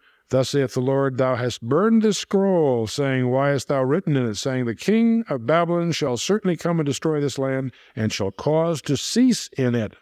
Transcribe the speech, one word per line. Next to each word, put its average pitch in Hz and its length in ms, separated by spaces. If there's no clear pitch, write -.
Thus 131 200
saith 139 240
the 131 80
Lord, 135 360
Thou 131 180
hast 120 260
burned 196 400
this 208 160
scroll, 165 680
saying, 131 440
Why 135 220
hast 135 180
thou 139 140
written 147 340
in 123 80
it, 107 100
saying, 127 300
The 117 100
king 226 540
of 120 160
Babylon 170 480
shall 127 240
certainly 185 400
come 170 240
and 147 40
destroy 147 360
this 143 160
land, 135 340
and 110 160
shall 98 200
cause 160 520
to 139 140
cease - 600
in 123 160
it 113 280